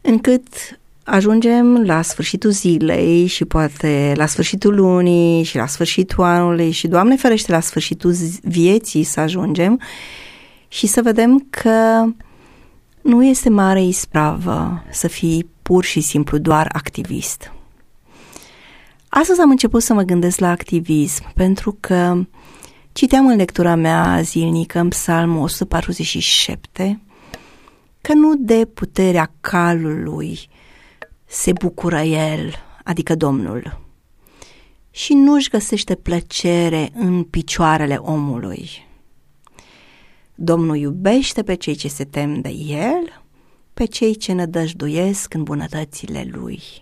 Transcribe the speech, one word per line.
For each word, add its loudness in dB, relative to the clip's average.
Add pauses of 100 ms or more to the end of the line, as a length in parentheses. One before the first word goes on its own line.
încât 2 (580)
ajungem 4
la 2
sfârșitul -2
zilei 2
și -2
poate 0
la 0
sfârșitul 0
lunii 4
și -4
la -2
sfârșitul -2
anului 2
și, -4
Doamne 4
ferește, 0
la 4
sfârșitul -2
zi-, -2
vieții 2
să -4
ajungem 0 (880)
și -4
să 0
vedem 4
că 2 (1000)
nu 4
este 2
mare 4
ispravă -2
să -4
fii -2 (140)
pur 4
și -2
simplu -2
doar 2
activist. -10 (1600)
Astăzi 4
am 8
început 2
să 0
mă 2
gândesc 0
la 2
activism -2
pentru 0
că 0 (680)
citeam 4
în 4
lectura 2
mea 2
zilnică, -2
în 2
Psalmul 0
o -2
sută -4
patruzeci -4
și -6
șapte, -2 (1000)
că 0
nu 6
de 2
puterea 0
calului -2 (840)
se -4
bucură -2
el, -2 (300)
adică -2
Domnul, -4 (1120)
și -4
nu-și 4
găsește -2
plăcere -2
în 0
picioarele -2
omului. -6 (1700)
Domnul 0
iubește -2
pe -4
cei -6
ce -10
se -10
tem -6
de -10 (180)
el, -4 (520)
pe -4
cei -2
ce -6
nădăjduiesc -4
în -4
bunătățile -10
lui. -14 (200)